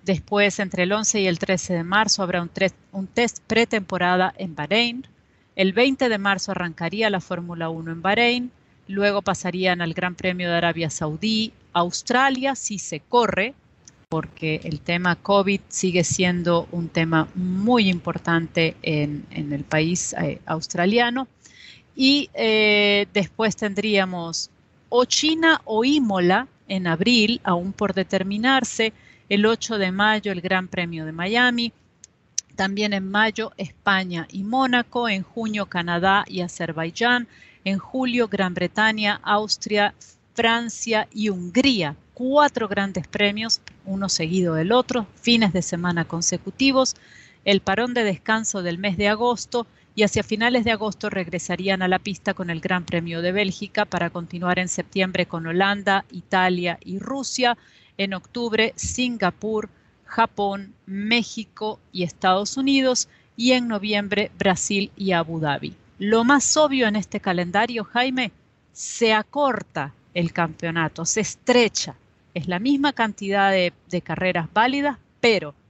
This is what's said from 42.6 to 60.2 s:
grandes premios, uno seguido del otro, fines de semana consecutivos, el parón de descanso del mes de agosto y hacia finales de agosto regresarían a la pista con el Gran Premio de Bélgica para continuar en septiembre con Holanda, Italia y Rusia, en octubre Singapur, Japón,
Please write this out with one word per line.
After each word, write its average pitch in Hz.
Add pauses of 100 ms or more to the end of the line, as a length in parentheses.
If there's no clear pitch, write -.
grandes 196
premios, 214 (240)
uno 190
seguido 170
del 165
otro, 247 (120)
fines 226
de 180
semana 170
consecutivos, 254 (500)
el 196
parón 226
de 233
descanso 208
del 170
mes 196
de 202
agosto 233 (300)
y 214
hacia 208
finales 233
de 233
agosto 208
regresarían 185
a 180
la 185
pista 196
con 175
el 165
Gran 180
Premio 170
de 180
Bélgica 202
para 175
continuar 180
en 180
septiembre 185
con 165
Holanda, 196
Italia 180
y 190
Rusia, 247 (380)
en 196
octubre 220
Singapur, 214 (360)
Japón, 196 (140)